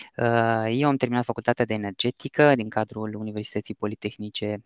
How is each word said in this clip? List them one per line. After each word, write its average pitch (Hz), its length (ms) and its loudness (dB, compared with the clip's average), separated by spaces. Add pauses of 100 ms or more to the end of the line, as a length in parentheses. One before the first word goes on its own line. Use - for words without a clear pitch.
(160)
Uh, 113 540 2
eu 139 180 2
am 139 80 4
terminat 123 280 0
facultatea 120 400 0
de 113 100 -2
energetică 120 800 2
din 110 140 0
cadrul 107 460 -4
Universității 107 600 -6
Politehnice, 104 920 -6